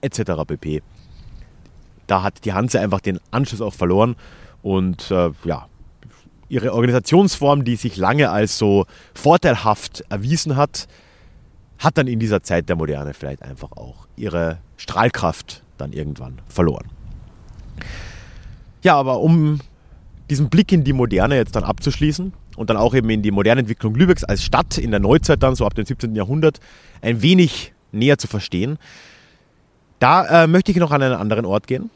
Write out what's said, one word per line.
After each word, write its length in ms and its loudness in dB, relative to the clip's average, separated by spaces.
et 140 -6
cetera 280 -2
pp. 380 -6
Da 160 0
hat 200 -6
die 100 -4
Hanse 260 0
einfach 200 -2
den 200 -6
Anschluss 320 -4
auch 140 -8
verloren 400 2
und, 480 -4
äh, 180 2
ja, 220 -6
ihre 220 -2
Organisationsform, 880 2
die 120 -2
sich 200 -6
lange 360 2
als 260 0
so 300 4
vorteilhaft 960 0
erwiesen 460 -4
hat, 320 -2
hat 220 0
dann 80 0
in 100 -2
dieser 240 0
Zeit 280 -2
der 60 0
Moderne 380 -6
vielleicht 300 -12
einfach 300 -16
auch 420 -20
ihre 420 -4
Strahlkraft 840 -4
dann 160 -12
irgendwann 540 -12
verloren. 400 -2
Ja, 140 4
aber 240 0
um 400 4
diesen 180 0
Blick 220 4
in 120 4
die 100 0
Moderne 420 2
jetzt 200 0
dann 80 -2
abzuschließen 680 -2
und 140 -8
dann 80 2
auch 180 2
eben 160 2
in 100 0
die 100 0
moderne 300 4
Entwicklung 320 -4
Lübecks 300 4
als 200 -2
Stadt 360 0
in 100 -4
der 100 2
Neuzeit 440 4
dann, 120 2
so 120 0
ab 80 -4
dem 100 -4
siebzehnten 300 -6
Jahrhundert, 440 0
ein 200 -2
wenig 520 2
näher 260 2
zu 100 -8
verstehen, 520 -6
da, 440 6
äh, 40 4
möchte 240 4
ich 60 2
noch 140 2
an 120 2
einen 120 2
anderen 300 -2
Ort 220 -2
gehen. 280 -6